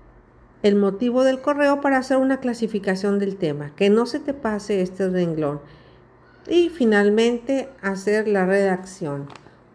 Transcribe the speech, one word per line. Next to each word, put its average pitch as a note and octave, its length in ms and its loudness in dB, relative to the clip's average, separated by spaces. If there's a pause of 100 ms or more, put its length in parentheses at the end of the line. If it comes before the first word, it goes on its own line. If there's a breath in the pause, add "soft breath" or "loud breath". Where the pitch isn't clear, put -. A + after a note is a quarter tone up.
(600)
el G3+ 160 4
motivo A#3 480 0
del C4 160 0
correo C#4+ 400 2
para C#4 160 2
hacer C4 180 0
una C4 240 2
clasificación G3+ 800 -2
del G3 160 -2
tema, D3 400 -4
que G3+ 140 2
no A3+ 160 4
se D4 160 -6
te C#4+ 120 -6
pase G#3 480 -4
este F#3 280 -2
renglón. D#3 500 -2 (880 loud breath)
Y E4+ 220 2
finalmente, A3+ 1000 2 (140)
hacer G3+ 480 -2
la G3 160 2
redacción. F3+ 840 -2 (480 loud breath)